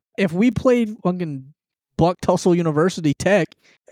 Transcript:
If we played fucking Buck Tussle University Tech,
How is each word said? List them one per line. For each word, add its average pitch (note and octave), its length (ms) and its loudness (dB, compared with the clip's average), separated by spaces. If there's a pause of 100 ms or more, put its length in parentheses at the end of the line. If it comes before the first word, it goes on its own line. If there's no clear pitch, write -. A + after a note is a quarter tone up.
(180)
If F#3+ 140 -2
we G3 200 2
played A#3 520 0
fucking D#3 480 -6 (460)
Buck F3 240 2
Tussle F3+ 340 2
University D#3+ 640 0
Tech, F#3 280 2 (440)